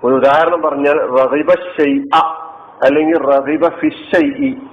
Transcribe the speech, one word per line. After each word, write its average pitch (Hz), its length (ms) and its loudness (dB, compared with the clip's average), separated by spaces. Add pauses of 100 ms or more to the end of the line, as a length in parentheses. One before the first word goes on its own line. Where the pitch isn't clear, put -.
ഒരു 127 100 2
ഉദാഹരണം 156 480 2
പറഞ്ഞാൽ 143 360 0
റഗിബ 131 520 0
ഷൈഅ 143 680 0 (640)
അല്ലെങ്കിൽ 156 340 2
റഗിബ 139 440 0
ഫി 165 260 -2
ഷൈഇ 143 680 -2 (180)